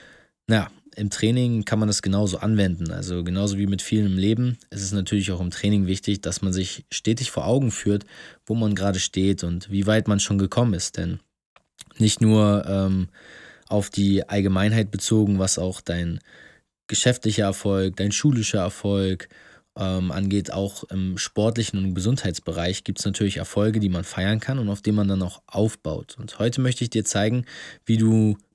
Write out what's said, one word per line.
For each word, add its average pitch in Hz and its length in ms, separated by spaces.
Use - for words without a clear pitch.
naja, 104 240
im 101 140
Training 117 560
kann 107 140
man 107 100
das 101 120
genauso 98 360
anwenden. 92 540
Also 90 340
genauso 98 320
wie 101 100
mit 98 140
vielen 107 240
im 95 120
Leben 113 400
ist 98 140
es 98 100
natürlich 98 400
auch 90 80
im 90 100
Training 101 340
wichtig, 95 360
dass - 200
man 92 120
sich 92 360
stetig 110 400
vor 78 160
Augen 120 260
führt, 101 340
wo 110 100
man 107 180
gerade 95 260
steht 95 440
und 87 260
wie 98 180
weit 107 200
man 101 140
schon 101 160
gekommen 101 360
ist. - 220
Denn 87 240
nicht 107 240
nur, 107 480
ähm, 95 400
auf 101 220
die 98 400
Allgemeinheit 101 640
bezogen, 104 480
was 95 200
auch 92 220
dein 87 400
geschäftlicher 110 560
Erfolg, 98 540
dein 101 160
schulischer 117 460
Erfolg, 95 680
ähm, 92 340
angeht, 98 420
auch 101 320
im 92 320
sportlichen 107 640
und 92 120
Gesundheitsbereich 92 880
gibt's - 220
natürlich 101 320
Erfolge, 104 420
die 101 100
man 87 140
feiern 101 360
kann 135 200
und 107 100
auf 101 120
denen 104 160
man 101 100
dann 98 140
auch 87 260
aufbaut. 98 720
Und - 220
heute 123 220
möchte 127 220
ich 117 60
dir 113 140
zeigen, 110 420
wie 113 120
du 110 400